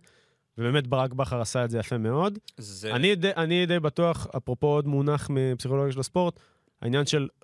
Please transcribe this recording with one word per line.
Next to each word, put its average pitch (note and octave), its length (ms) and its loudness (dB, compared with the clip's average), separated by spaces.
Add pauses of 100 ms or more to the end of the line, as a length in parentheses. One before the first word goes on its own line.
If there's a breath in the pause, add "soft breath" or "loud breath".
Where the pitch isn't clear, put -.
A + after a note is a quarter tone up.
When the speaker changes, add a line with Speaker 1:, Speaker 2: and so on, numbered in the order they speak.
(580 soft breath)
Speaker 1:
ובאמת B2+ 280 0
ברק C3 260 0
בכר B2+ 280 -2
עשה B2 240 0
את A#2 60 -2
זה A#2 80 -2
יפה A2+ 200 -2
מאוד. D3+ 400 0 (180)
Speaker 2:
זה G#2 380 -8
Speaker 1:
אני E3+ 200 4
די, F#3 220 0
אני E3+ 300 2
די E3+ 140 2
בטוח, D#3+ 460 0 (100)
אפרופו B2 300 -2
עוד D3 200 2
מונח C#3+ 440 0
מפסיכולוגיה C3+ 600 0
של C3 80 -6
הספורט, F3 400 -2 (420 soft breath)
העניין C3 240 2
של C#3+ 220 0 (160)